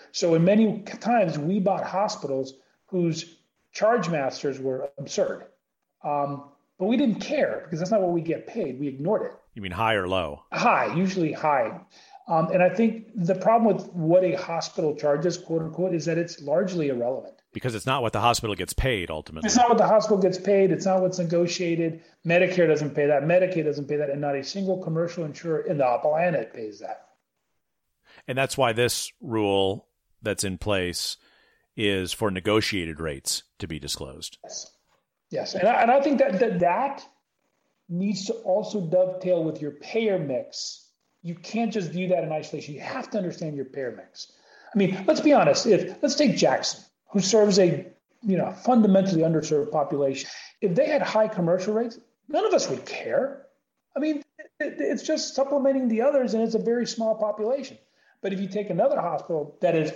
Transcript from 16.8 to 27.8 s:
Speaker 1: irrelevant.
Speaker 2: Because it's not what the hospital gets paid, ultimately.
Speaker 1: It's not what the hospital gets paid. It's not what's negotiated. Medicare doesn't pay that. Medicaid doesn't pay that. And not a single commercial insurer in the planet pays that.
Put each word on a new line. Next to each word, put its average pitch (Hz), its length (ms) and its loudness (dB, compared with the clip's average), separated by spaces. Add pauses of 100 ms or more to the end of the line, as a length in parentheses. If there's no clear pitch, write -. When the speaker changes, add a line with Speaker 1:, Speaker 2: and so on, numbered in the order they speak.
Speaker 1:
irrelevant. 123 460 -4 (180)
Speaker 2:
Because 117 220 -6
it's 104 120 -8
not 131 160 0
what 110 100 -2
the 107 80 -2
hospital 113 360 2
gets 87 160 -6
paid, 104 380 -2
ultimately. 78 360 -8
Speaker 1:
It's 196 100 0
not 240 120 6
what 233 100 4
the 185 80 4
hospital 208 320 4
gets 185 200 2
paid. 196 320 4
It's 151 140 -2
not 190 160 2
what's 185 180 0
negotiated. 170 840 -2 (240)
Medicare 175 400 4
doesn't 147 280 2
pay 147 120 2
that. 143 160 2
Medicaid 170 420 2
doesn't 143 240 -4
pay 147 80 -2
that. 147 140 -4
And 143 100 -6
not 143 140 -2
a 139 80 -4
single 185 400 -4
commercial 165 420 -4
insurer 156 360 -4
in 139 180 -2
the 123 240 2
planet 156 500 0
pays 107 280 -12
that. - 280 -14 (1160)